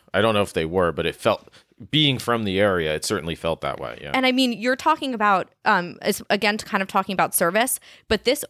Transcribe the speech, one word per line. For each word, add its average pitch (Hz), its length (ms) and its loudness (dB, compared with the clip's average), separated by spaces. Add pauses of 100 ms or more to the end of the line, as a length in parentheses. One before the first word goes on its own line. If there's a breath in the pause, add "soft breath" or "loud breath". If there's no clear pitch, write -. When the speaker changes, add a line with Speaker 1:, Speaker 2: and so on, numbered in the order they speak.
(140)
Speaker 1:
I 98 80 4
don't 110 120 4
know 101 80 4
if 92 120 -2
they 82 100 0
were, 85 260 2
but 82 160 -2
it 78 80 -2
felt, - 340 0 (420 soft breath)
being 127 280 2
from 113 260 0
the 95 160 0
area, 87 340 2
it 78 100 -4
certainly 82 320 -2
felt 82 240 -4
that 71 200 -4
way, 60 200 -10
yeah. 71 140 -12
Speaker 2:
And 262 120 0
I 254 60 4
mean, 254 200 0
you're 233 240 -2
talking 311 380 -2
about, 202 360 0 (140)
um, 180 400 0
is, - 260 -2
again, 208 280 0
kind - 240 -4
of 190 60 -6
talking 190 240 -2
about 180 220 0
service, 208 440 0 (300 loud breath)
but 214 160 0
this 262 260 0